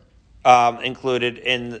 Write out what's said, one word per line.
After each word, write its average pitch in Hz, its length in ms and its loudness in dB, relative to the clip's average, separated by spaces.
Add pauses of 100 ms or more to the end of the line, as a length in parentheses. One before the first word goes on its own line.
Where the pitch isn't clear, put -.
(440)
um, 120 360 4
included 120 580 -4
in 120 420 -6